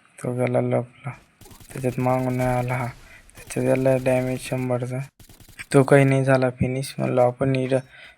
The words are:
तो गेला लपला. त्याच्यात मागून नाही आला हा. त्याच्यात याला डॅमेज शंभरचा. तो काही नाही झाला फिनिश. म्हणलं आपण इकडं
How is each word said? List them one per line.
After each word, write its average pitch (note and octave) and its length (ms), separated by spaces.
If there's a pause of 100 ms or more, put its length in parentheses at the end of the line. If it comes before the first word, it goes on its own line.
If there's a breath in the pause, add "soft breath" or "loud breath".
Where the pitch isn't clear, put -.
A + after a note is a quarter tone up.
(240)
तो B2 220
गेला B2 160
लपला. B2 480 (640)
त्याच्यात B2+ 260
मागून B2+ 340
नाही B2+ 160
आला B2 260
हा. B2+ 120 (500 loud breath)
त्याच्यात B2+ 400
याला C3 180
डॅमेज B2+ 440
शंभरचा. B2+ 600 (760)
तो C#3 100
काही C#3 220
नाही C3+ 180
झाला C3 260
फिनिश. C3 480
म्हणलं C3 240
आपण B2+ 340
इकडं C3 220 (400 loud breath)